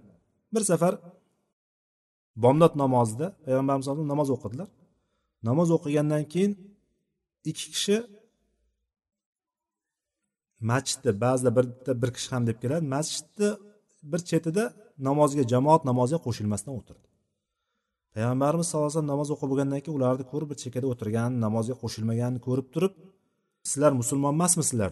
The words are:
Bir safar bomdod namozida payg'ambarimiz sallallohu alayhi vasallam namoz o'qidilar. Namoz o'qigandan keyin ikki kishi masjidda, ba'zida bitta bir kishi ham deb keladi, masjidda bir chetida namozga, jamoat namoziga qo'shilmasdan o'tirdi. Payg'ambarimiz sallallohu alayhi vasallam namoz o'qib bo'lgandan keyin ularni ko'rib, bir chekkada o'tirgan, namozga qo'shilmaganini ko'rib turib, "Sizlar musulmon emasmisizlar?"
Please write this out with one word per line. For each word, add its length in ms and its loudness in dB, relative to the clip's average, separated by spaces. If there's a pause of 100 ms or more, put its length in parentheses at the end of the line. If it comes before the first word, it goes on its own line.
(540)
Bir 100 0
safar 300 2 (1400)
bomdod 380 6
namozida 600 2
payg'ambarimiz 500 0
sallallohu 160 -4
alayhi 80 -4
vasallam 40 -4
namoz 160 0
o'qidilar. 400 -6 (720)
Namoz 280 2
o'qigandan 540 0
keyin 280 0 (920)
ikki 260 -8
kishi 260 0 (2750)
masjidda, 500 0 (100)
ba'zida 320 2
bitta 460 0
bir 120 0
kishi 200 -10
ham 140 -2
deb 140 -2
keladi, 260 -2
masjidda 640 -4 (540)
bir 160 -4
chetida 440 0 (320)
namozga, 480 2
jamoat 400 4
namoziga 400 0
qo'shilmasdan 520 -4
o'tirdi. 320 -18 (1080)
Payg'ambarimiz 520 0
sallallohu 200 -2
alayhi 100 -4
vasallam 160 -2
namoz 180 -2
o'qib 180 -4
bo'lgandan 320 0
keyin 160 -8
ularni 280 0
ko'rib, 240 -6
bir 80 -10
chekkada 300 -6
o'tirgan, 520 -2
namozga 360 0
qo'shilmaganini 680 -4
ko'rib 300 -2
turib, 220 0 (720)
"Sizlar 260 4
musulmon 420 0
emasmisizlar?" 580 0